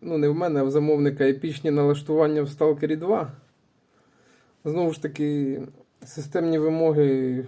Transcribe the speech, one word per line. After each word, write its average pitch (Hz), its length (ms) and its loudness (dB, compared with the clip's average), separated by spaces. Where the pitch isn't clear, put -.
ну, 165 180 -4
не 147 100 2
в 147 60 2
мене, 165 260 0
а - 20 2
в 135 80 0
замовника 143 540 2
епічні 143 460 0
налаштування 147 720 2
в 143 40 -2
Stalker 151 500 0
два. 170 360 -2
Знову 165 280 0
ж 151 100 -10
таки, 147 580 -2
системні 160 540 -2
вимоги 147 880 2